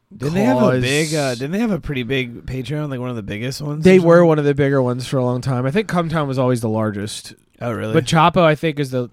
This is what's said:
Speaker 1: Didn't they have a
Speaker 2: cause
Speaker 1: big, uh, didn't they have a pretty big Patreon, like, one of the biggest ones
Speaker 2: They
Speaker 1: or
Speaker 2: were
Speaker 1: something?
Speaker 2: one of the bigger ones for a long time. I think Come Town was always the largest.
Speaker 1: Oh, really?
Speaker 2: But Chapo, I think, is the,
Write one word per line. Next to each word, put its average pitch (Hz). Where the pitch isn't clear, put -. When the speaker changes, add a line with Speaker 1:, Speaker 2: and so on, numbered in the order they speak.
Speaker 1:
Didn't 131
they 196
have 254
a -
Speaker 2:
cause 127
Speaker 1:
big, 151
uh, 143
didn't 135
they 196
have 233
a 170
pretty 131
big 120
Patreon, 135
like, 127
one 123
of 120
the 110
biggest 110
ones 147
Speaker 2:
They 185
Speaker 1:
or 185
Speaker 2:
were 170
Speaker 1:
something? 175
Speaker 2:
one 156
of 147
the 143
bigger 139
ones 123
for 143
a 127
long 123
time. 127
I 135
think 190
Come 170
Town 151
was 131
always 127
the 113
largest. 107
Speaker 1:
Oh, 120
really? 107
Speaker 2:
But 156
Chapo, 170
I 156
think, 151
is 135
the, 123